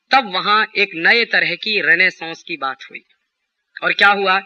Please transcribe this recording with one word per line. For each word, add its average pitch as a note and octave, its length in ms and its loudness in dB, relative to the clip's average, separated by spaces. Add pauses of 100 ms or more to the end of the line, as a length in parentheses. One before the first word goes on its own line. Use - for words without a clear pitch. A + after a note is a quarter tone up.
(120)
तब B3 220 0
वहां G3+ 320 2 (120)
एक G3 180 0
नए G#3 300 2
तरह F3 300 -2
की G#3 260 -4
renaissance E3 640 0
की E3+ 100 -10
बात C3+ 200 -6 (120)
हुई। - 100 -18 (840)
और F3 100 0
क्या G#3 140 4
हुआ? G3 380 2